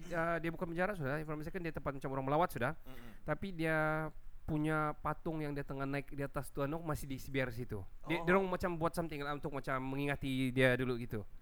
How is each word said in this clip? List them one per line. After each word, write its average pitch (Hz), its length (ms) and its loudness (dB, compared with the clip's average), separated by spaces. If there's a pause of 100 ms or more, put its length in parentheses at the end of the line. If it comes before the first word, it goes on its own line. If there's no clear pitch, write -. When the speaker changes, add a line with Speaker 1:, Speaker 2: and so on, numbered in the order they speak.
Speaker 1:
uh, 170 280 2
dia 165 120 0
bukan 170 180 -4
penjara 180 260 0
sudah, 147 240 0
informasi 151 320 -4
kan 185 100 -4
dia 165 120 -4
tempat 143 220 -4
macam 139 180 -4
orang 135 140 -2
melawat 151 240 4
sudah. 120 280 0
Speaker 2:
Mm-mm. 120 340 -10 (120)
Speaker 1:
Tapi 156 280 -2
dia 156 560 2 (360)
punya 151 540 2
patung 156 420 -2
yang 147 120 -2
dia 139 100 -2
tengah 139 240 -2
naik 139 240 -2
di 143 120 -6
atas 139 280 -4
tu, - 100 -6
anu, 143 200 0
masih 156 260 -2
di 135 160 -4
biar 135 280 2
situ. 113 300 -4 (260)
Dia, 165 120 2
Speaker 2:
Oh. 170 60 0
Speaker 1:
dia 170 100 6
orang 196 160 6
macam 180 240 2
buat 160 180 2
something 160 280 -2
lah 143 140 -2
untuk 147 180 -4
macam 135 280 -2
mengingati 135 680 0
dia 127 240 8
dulu 123 240 2
gitu. 117 240 -4 (200)